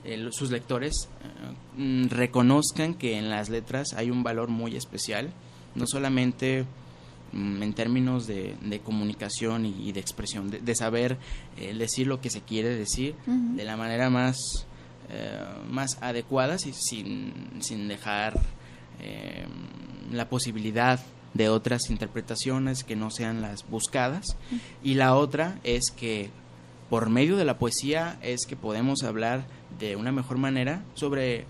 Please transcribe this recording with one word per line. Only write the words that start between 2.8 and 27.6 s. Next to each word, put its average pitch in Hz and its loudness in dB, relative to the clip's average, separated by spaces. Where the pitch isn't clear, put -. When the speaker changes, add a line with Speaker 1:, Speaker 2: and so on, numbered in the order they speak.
Speaker 1:
que 120 0
en 107 0
las 107 -2
letras 117 -2
hay 117 0
un 123 2
valor 117 0
muy 113 0
especial, 113 -4
no 120 0
solamente, 131 2
mm, 98 0
en 107 0
términos 123 2
de, 98 -4
de 104 -2
comunicación 107 0
y, 101 -2
y 104 -4
de 95 -4
expresión, 98 -4
de, 104 -6
de 117 0
saber, 120 2
eh, - -8
decir 113 0
lo 135 0
que 127 -4
se 107 -4
quiere 110 0
decir 123 -2
Speaker 2:
Ujú. 240 2
Speaker 1:
de - -4
la 107 -4
manera 117 2
más, 127 2
eh, 107 -6
más 131 -2
adecuada, 123 0
si-, 139 -4
sin, 104 -4
sin 104 -4
dejar, 104 0
eh, 50 -10
la 120 -2
posibilidad 120 2
de 110 6
otras 117 4
interpretaciones 131 -2
que 113 -6
no 110 -2
sean 113 -2
las 104 -8
buscadas. 127 0
Speaker 2:
Ujú. 240 -2
Speaker 1:
Y 135 2
la 131 8
otra 147 2
es 120 2
que 110 -2
por 113 4
medio 143 6
de 185 4
la 127 4
poesía 143 0